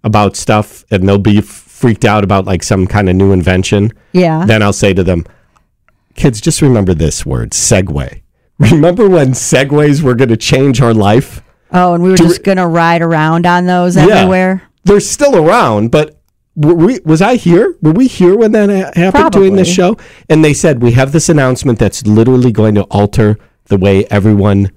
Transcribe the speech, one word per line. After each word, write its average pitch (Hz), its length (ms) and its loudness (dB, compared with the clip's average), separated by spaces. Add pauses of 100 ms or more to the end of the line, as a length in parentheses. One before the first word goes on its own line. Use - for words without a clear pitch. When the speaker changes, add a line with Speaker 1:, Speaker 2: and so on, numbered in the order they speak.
Speaker 1:
about 107 320 -2
stuff, - 560 -4
and 95 160 0
they'll 98 100 2
be 104 220 0
f-, 101 60 -4
freaked - 600 -4
out 104 180 0
about, 95 220 -2
like, 95 160 -4
some 95 260 -2
kind 101 220 -2
of 90 60 0
new 98 160 2
invention, 92 600 0 (200)
Speaker 2:
Yeah. 170 340 0
Speaker 1:
then 110 160 2
I'll 101 120 0
say 101 200 0
to 90 100 0
them, 87 220 -2 (880)
"Kids, 117 260 -2
just - 200 -2
remember 107 320 2
this 78 320 -4
word, 62 260 -6
segue. 87 720 -4 (380)
Remember 170 500 2
when 147 220 2
segways 143 680 0
were 127 140 0
gonna 113 220 0
change 135 440 0
our 117 120 2
life?" 110 480 0 (300)
Speaker 2:
Oh, 180 220 0
and 170 100 -2
we 185 60 2
were 185 80 2
Speaker 1:
Do 170 100 4
Speaker 2:
just 175 120 -4
Speaker 1:
we - 40 -20
Speaker 2:
gonna 185 240 -2
ride 165 340 -2
around 165 460 -2
on 175 180 0
those 180 300 -2
Speaker 1:
Yeah. 151 120 2
Speaker 2:
everywhere? 185 560 0 (200)
Speaker 1:
They're 202 160 2
still 277 380 -2
around, 151 520 0
but 151 280 -2 (380)
were 156 180 2
we, 185 320 0
was 160 160 0
I 233 140 0
here? 202 460 0
Were 156 120 0
we 254 140 0
here 185 280 2
when 220 160 0
that 208 180 0
ha-, 190 300 -4
happened 185 320 0
doing 196 240 2
this 180 200 0
Speaker 2:
Probably. 185 200 0
Speaker 1:
show? - 80 -20 (240)
And 156 160 2
they 151 100 2
said, 135 300 -2
"We 120 80 2
have 135 220 0
this 160 160 0
announcement 131 500 0
that's - 260 -2
literally 120 460 2
going 107 240 0
to 101 80 0
alter 104 540 0 (300)
the 104 100 0
way 98 340 0
everyone 101 640 0